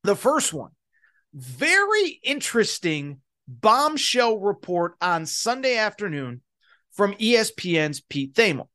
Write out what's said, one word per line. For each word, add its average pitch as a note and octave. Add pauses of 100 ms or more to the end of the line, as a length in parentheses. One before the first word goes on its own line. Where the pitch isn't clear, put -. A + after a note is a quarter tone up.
The G3+
first C#4
one, C3+ (600)
very E4
interesting D#3+ (260)
bombshell A#3+
report F3+
on E3+
Sunday B3+
afternoon D#3 (500)
from G3+
E A3+
S A3
P E3+
N's D3+
Pete C#3
Thamel. G3